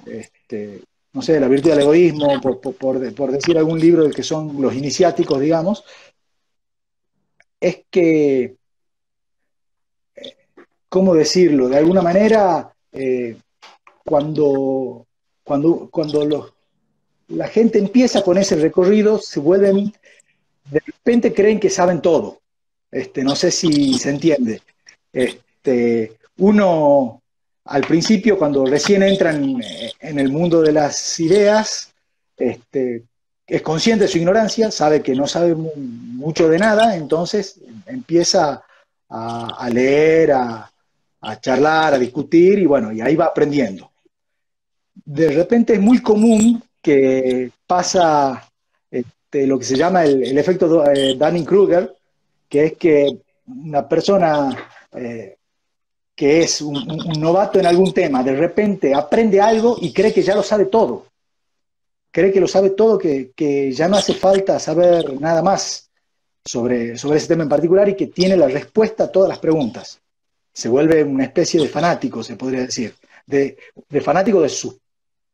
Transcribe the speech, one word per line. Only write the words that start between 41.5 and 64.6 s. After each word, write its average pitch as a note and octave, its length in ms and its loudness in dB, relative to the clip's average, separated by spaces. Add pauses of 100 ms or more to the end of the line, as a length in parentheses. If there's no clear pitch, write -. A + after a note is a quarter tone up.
a C3+ 40 2
discutir, E3 600 2
y F3+ 80 2
bueno, B2 260 0
y A2+ 80 -8
ahí C3+ 160 0
va E3 100 0
aprendiendo. C#3+ 640 -2 (1120)
De D3+ 260 0
repente A3+ 440 2
es G3 60 2
muy A3+ 200 4
común A3+ 600 2 (180)
que C3 720 0 (160)
pasa, D#3+ 800 0 (420)
este, C3+ 560 -6
lo C3+ 120 0
que A#2+ 60 -10
se B2+ 120 -2
llama F3 280 2
el, C3+ 200 2
el C3+ 140 -2
efecto, D#3+ 520 2
eh, C3+ 240 0
Dunning-Kruger, E3+ 800 0 (540)
que C#3+ 160 0
es D#3 120 0
que C#3+ 420 2 (280)
una C#3+ 420 -8
persona, E3 640 0 (420)
eh, A#2 440 -14 (800)
que D3+ 260 2
es - 200 -2
un, D3 160 -8
un, D#3 300 -8
un D#3 140 -6
novato F#3+ 400 2
en F3+ 60 2
algún F3 260 4
tema, D3 300 0
de C3 120 -2
repente G3 600 0
aprende G3+ 460 2
algo A3+ 400 2
y E3 120 -6
cree G#3 200 2
que F3+ 100 2
ya F#3+ 120 0
lo G#3 80 0
sabe G#3 240 0
todo. E3 400 -2 (1080)
Cree F#3 180 2
que G3 100 2
lo F3 60 2
sabe G3 240 2
todo, G#3+ 280 2
que, C3+ 360 -4
que C#3 380 -2
ya D3+ 160 -2
no G3+ 80 2
hace F#3+ 180 0
falta F#3+ 460 0